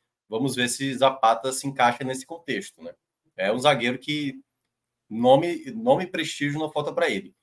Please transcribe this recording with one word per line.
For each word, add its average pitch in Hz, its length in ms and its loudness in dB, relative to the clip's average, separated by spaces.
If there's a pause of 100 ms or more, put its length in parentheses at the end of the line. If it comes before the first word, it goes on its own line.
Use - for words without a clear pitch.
(300)
vamos 120 260 -2
ver 123 120 2
se 135 260 -4
Zapata 131 580 2
se 131 140 -6
encaixa 131 380 2
nesse 131 200 -6
contexto, 110 580 -8
né? 85 100 -14 (440)
É 95 160 0
um 123 60 -2
zagueiro 127 400 2
que 147 420 -6 (720)
nome, 139 600 4
nome 123 320 2
e - 20 -8
prestígio 147 520 -4
não 156 140 -4
falta 147 180 -4
pra 160 200 0
ele. 98 320 -6